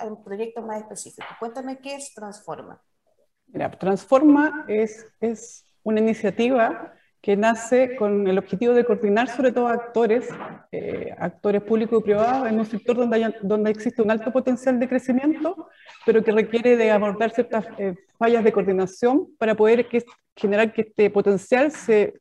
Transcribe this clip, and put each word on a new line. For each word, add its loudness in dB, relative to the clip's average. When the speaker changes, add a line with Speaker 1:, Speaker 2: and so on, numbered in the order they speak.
Speaker 1:
en -12
proyectos -10
más -8
específicos. -16
Cuéntame -10
qué -14
es -16
Transforma. -16
Speaker 2:
Mira, -8
Transforma 2
es, -4
es -8
una 0
iniciativa 0
que 0
nace 0
con 0
el 2
objetivo 0
de 4
coordinar 0
sobre 0
todo 0
actores, 0
eh, -10
actores -2
públicos 0
y 2
privados 0
en 0
un -2
sector -2
donde 0
hay, 0
donde 0
existe -2
un 2
alto -2
potencial 0
de -2
crecimiento, -2
pero 4
que 2
requiere 2
de 4
abordar 0
ciertas, -2
eh, -4
fallas 2
de 4
coordinación 0
para 0
poder 4
que, -2
generar 2
que -2
este 2
potencial 0
se 0